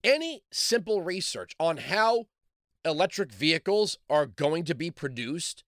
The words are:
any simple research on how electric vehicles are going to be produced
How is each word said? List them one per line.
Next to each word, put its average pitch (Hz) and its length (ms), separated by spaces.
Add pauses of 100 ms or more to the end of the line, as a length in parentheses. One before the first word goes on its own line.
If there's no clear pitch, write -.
any 302 460
simple 214 500
research 180 580
on 160 200
how 220 480 (580)
electric 165 480
vehicles 160 680 (120)
are 147 160
going 147 380
to 160 100
be 151 160
produced 131 760